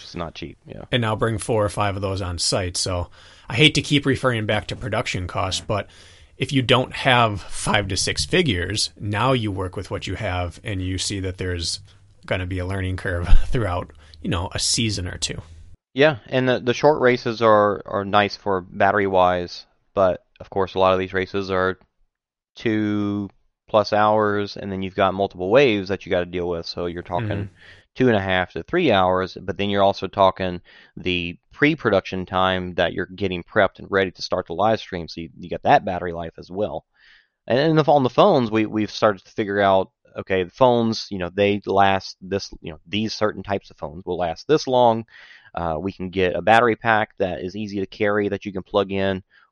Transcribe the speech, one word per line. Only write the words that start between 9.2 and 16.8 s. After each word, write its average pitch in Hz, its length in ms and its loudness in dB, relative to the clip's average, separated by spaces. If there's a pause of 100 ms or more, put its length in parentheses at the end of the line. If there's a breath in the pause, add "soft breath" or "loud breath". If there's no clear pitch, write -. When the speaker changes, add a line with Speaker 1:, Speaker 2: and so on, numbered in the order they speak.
Speaker 2:
you 113 200 -2
work 92 260 -6
with 95 120 -10
what 95 180 -8
you 92 80 -6
have 90 480 -6
and 101 180 -6
you 92 180 -4
see 98 220 -4
that 92 160 -6
there's 90 420 -6 (480 soft breath)
gonna 92 180 -2
be 90 140 -6
a 90 60 -6
learning 92 320 -4
curve 85 300 -4
<laughs> - 200 10
throughout, 92 440 -2 (300 soft breath)
you - 80 -8
know, 92 240 -4
a - 60 -4
season 101 480 -2
or - 100 -10
two. - 240 -6 (540)
Speaker 1:
Yeah, 135 220 4 (100)
and 131 200 0
the, 123 120 2
the 120 160 0
short 151 260 2